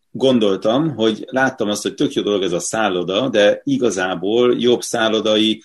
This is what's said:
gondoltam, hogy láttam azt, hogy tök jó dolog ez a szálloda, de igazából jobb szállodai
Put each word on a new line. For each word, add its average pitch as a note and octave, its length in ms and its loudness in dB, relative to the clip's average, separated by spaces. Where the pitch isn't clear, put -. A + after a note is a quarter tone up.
gondoltam, A#2 800 2
hogy A2+ 320 0
láttam B2+ 420 -2
azt, G#2 140 -4
hogy G2+ 120 -4
tök C#3+ 180 -2
jó A2 100 -2
dolog G2+ 200 0
ez F2+ 100 -2
a E2+ 60 -2
szálloda, G2 680 -2
de G#2 360 2
igazából A2 960 0
jobb A#2 240 2
szállodai A2 840 0